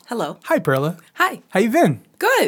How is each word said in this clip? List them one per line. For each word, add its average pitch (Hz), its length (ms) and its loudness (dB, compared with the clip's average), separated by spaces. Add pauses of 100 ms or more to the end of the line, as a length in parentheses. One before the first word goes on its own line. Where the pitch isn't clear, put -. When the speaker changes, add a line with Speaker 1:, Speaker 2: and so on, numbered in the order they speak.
Speaker 1:
Hello. 180 380 -8
Speaker 2:
Hi, 320 160 0
Perla. 147 380 -2 (160)
Speaker 1:
Hi. 359 340 -2
Speaker 2:
How - 120 -2
you 226 100 2
been? 226 320 2 (160)
Speaker 1:
Good. 466 300 2